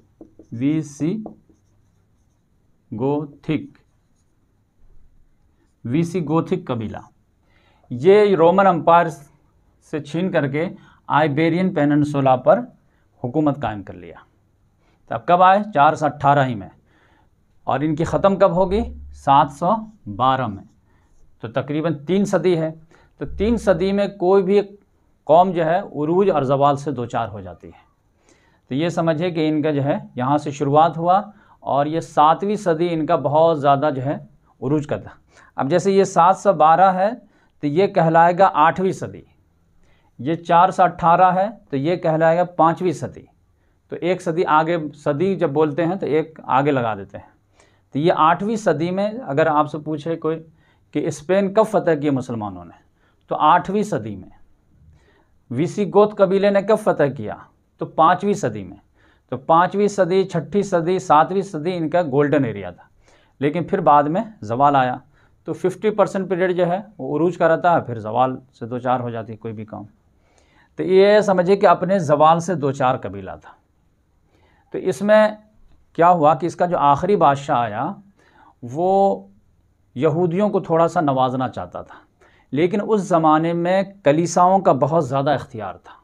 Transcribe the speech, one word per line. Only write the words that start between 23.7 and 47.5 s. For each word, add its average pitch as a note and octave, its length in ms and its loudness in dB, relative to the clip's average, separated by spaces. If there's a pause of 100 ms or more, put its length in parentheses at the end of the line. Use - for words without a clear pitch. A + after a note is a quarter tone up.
में G3 260 -4
कोई F#3+ 240 4
भी G3 200 2 (640)
कौम F3+ 260 6
जो E3 100 -2
है E3+ 200 0
उरूज F3 460 0
और D3 160 0
जवाल C#3 320 2
से C#3+ 140 -8
दो B2 140 -6
चार A#2 240 -6
हो G#2+ 120 -14
जाती F2+ 260 -18
है। E2 60 -20 (1000)
तो B2+ 40 -6
ये D#3+ 160 -2
समझिए E3 400 -2
कि D#3 160 -2
इनका D#3 240 0
जो C#3+ 100 -2
है D#3 360 -4
यहाँ C3 200 0
से D3+ 140 -4
शुरुआत D3+ 460 2
हुआ F3+ 360 0 (300)
और C#3 240 -2
ये D#3+ 140 -4
सातवीं D#3+ 560 2
सदी F3 300 0
इनका D#3+ 320 0
बहुत D#3 400 2
ज़्यादा C#3 320 2
जो C3 100 -6
है D3+ 280 -6 (320)
उरूज C#3+ 240 -2
का A2 120 -6
था। - 200 -18 (400)
अब C3 120 -4
जैसे F3+ 220 0
ये G3 160 4
सात F#3 300 2
सौ - 180 2
बारह E3 380 6
है F#3+ 160 0 (540)
तो D3 40 -4
ये E3+ 220 2
कहलाएगा E3+ 580 4
आठवीं E3 460 2
सदी, G2 300 -14 (960)
ये C#3 180 -4
चार E3+ 340 2
सौ F#3 120 2
अठारह F3 480 4
है F#3 180 0 (220)
तो C#3+ 60 -4
ये E3 200 -2
कहलाएगा E3 460 2 (140)
पाँचवीं E3 360 2
सदी। A2+ 340 -12 (640)
तो - 40 -10
एक F3 260 -4
सदी E3+ 240 -2
आगे, D#3+ 340 0 (140)
सदी D#3+ 420 -2
जब D#3 180 -2
बोलते D3+ 280 0
हैं F3 180 -2
तो D3+ 80 -6
एक D#3+ 400 -2
आगे C3+ 240 2
लगा A#2+ 240 -2
देते G2 220 -16
हैं। - 100 -20 (680)